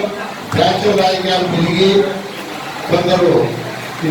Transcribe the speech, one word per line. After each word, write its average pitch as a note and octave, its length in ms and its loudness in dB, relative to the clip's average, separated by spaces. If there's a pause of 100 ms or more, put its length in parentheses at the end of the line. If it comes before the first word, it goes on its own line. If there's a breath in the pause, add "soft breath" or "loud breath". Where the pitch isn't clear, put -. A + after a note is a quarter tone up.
(560)
ఫ్యాక్షన్ G3 460 2
రాజకీయాలు F#3 520 2
పెరిగి E3+ 360 4 (1000)
కొందరు F3 420 2 (720)
ఈ D#3 60 0